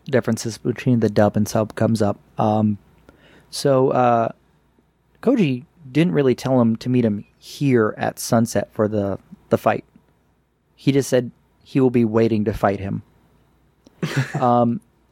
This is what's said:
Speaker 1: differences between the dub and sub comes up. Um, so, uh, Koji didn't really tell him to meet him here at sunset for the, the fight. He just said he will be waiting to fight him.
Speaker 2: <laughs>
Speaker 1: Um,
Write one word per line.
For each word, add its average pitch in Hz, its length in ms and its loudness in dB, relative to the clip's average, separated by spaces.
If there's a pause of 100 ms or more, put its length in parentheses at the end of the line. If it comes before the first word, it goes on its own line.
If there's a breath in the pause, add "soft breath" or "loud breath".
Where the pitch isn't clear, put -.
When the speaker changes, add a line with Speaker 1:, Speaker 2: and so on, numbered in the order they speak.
Speaker 1:
differences 117 500 -2
between 123 440 -2
the 107 100 2
dub 104 260 2
and 107 100 0
sub 110 280 -4
comes 110 260 0
up. 101 180 -2 (200)
Um, 107 400 0 (720 soft breath)
so, 135 400 2
uh, 120 380 2 (960)
Koji 160 420 0 (280)
didn't 165 220 2
really 135 200 4
tell 131 260 0
him 113 160 2
to - 120 -8
meet 123 160 2
him 104 220 -2 (120)
here 120 600 0
at 113 200 -4
sunset 113 540 -2
for 107 160 0
the, 101 300 -4 (320)
the 120 80 2
fight. 107 260 -2 (920)
He - 160 -2
just 135 180 0
said 123 200 0 (320)
he - 180 -6
will 127 100 4
be 120 160 2
waiting 110 400 0
to 104 80 -2
fight 101 260 -2
him. 104 220 -8 (1000)
Speaker 2:
<laughs> 139 380 -4
Speaker 1:
Um, 120 400 2 (320)